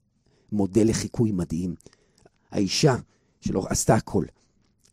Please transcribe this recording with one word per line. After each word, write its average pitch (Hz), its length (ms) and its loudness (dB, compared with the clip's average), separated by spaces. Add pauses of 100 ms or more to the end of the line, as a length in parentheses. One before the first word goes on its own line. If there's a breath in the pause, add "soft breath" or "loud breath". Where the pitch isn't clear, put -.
(520)
מודל 104 380 2
לחיקוי 107 420 -2
מדהים. 87 440 -4 (760 soft breath)
האישה 104 440 2 (460)
שלא 95 280 -4
עשתה 113 260 2
הכל, 95 300 -2 (680)